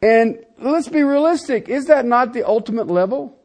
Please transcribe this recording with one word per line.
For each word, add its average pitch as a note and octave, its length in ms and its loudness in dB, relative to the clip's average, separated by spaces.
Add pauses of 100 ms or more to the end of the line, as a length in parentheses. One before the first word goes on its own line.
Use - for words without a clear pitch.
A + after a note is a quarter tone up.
And A3+ 420 2 (140)
let's D4 300 -2
be D4+ 140 0
realistic. C#4+ 680 0
Is C4 160 -4
that C#4 180 4
not A#3+ 300 0
the A#3+ 120 -4
ultimate A3 400 -2
level? F#3+ 580 -4